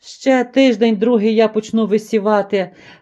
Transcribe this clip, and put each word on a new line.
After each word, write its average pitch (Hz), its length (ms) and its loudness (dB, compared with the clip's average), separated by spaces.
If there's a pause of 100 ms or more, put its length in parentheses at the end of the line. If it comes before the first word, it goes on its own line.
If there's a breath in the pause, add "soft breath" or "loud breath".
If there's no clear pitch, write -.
Ще 262 420 -2
тиждень-другий 226 920 2
я 220 120 4
почну 220 380 -2
висівати, 202 840 -2 (300 loud breath)